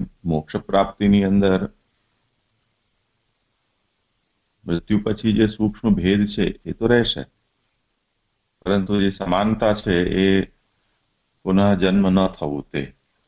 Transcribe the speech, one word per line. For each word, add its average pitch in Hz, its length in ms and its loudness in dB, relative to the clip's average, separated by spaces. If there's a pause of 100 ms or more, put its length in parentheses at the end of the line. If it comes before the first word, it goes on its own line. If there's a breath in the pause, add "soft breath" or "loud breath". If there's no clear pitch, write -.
(240)
મોક્ષ 78 320 -4 (120)
પ્રાપ્તિની 101 640 2
અંદર 95 320 2 (3000)
મૃત્યુ 98 380 -2
પછી 107 340 -2
જે 110 100 4
સૂક્ષ્મ 107 500 -2
ભેદ 95 240 2 (120)
છે, 98 120 -2 (200)
એ 82 80 -8
તો - 140 -4
રહેશે, 117 360 0 (1300)
પરંતુ 98 440 -4
જે 98 100 2
સમાનતા 104 680 0
છે, 98 140 0 (300)
એ - 20 4 (1160)
પુનઃ 95 160 2 (180)
જન્મ 95 280 2
ન 95 120 4 (160)
થવું 71 360 -8
તે, 76 120 -6 (440)